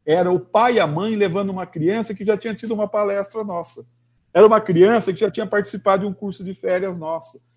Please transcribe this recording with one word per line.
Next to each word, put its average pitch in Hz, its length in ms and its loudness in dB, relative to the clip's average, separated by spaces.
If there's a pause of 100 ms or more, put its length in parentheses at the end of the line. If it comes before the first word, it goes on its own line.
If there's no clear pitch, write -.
era 175 260 2
o 180 100 2
pai 233 340 2
e 214 60 4
a 170 60 2
mãe 190 300 -2
levando 196 340 0
uma 185 160 -8
criança 196 480 -2
que 196 100 -12
já 208 120 2
tinha 214 180 -8
tido 226 200 -10
uma 208 140 -2
palestra 202 540 -4
nossa. 175 440 -10 (460)
Era 202 140 8
uma 214 140 4
criança 202 520 4
que 170 80 -12
já 202 100 0
tinha 214 160 -6
participado 196 560 0
de 208 60 -4
um 190 60 -8
curso 196 280 -10
de 185 120 -10
férias 185 440 -4
nosso. 160 420 -10 (160)